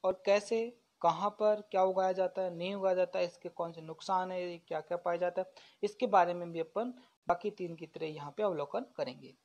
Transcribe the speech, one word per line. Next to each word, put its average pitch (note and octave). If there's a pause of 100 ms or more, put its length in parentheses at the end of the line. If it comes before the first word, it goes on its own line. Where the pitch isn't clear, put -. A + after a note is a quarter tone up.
और F#3+
कैसे, A3+ (200)
कहाँ E3+
पर G#3+
क्या F#3+
उगाया F#3+
जाता F#3
है, F3+
नहीं F3+
उगाया F#3+
जाता F3+
है, F3+
इसके E3+
कौन E3+
से E3
नुकसान F#3
है, F3+
क्या E3
क्या E3+
पाया F3
जाता F3+
है, F#3 (320)
इसके G3+
बारे F3+
में F3
भी E3
अपन A3 (340)
बाकी F3
तीन F3
की D#3+
तरह D#3+
यहाँ D3
पे G#3+
अवलोकन F#3+ (120)
करेंगे। C3+